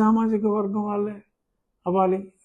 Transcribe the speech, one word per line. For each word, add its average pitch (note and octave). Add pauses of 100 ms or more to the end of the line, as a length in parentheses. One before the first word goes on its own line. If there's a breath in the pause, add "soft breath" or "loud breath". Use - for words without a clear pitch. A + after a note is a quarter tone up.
సామాజిక A3 (120)
వర్గం G#3
వాళ్ళే G#3 (680)
అవ్వాలి F#3+ (240)